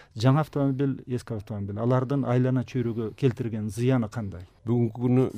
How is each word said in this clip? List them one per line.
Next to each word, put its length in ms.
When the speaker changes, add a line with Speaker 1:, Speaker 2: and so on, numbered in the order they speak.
Speaker 1:
Жаңы 240
автомобиль, 640
эски 260
автомобиль. 460
Алардын 460
айлана 400
чөйрөгө 500
келтирген 540
зыяны 400
кандай? 320
Speaker 2:
Бүгүнкү 340
күнү 380